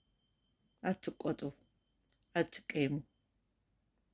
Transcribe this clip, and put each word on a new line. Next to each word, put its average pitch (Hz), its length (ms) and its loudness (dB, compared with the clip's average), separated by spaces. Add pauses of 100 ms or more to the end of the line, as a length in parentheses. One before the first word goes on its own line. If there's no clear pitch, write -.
(840)
አትቆጡ፣ 165 580 -2 (960)
አትቀይሙ። 151 600 0 (1200)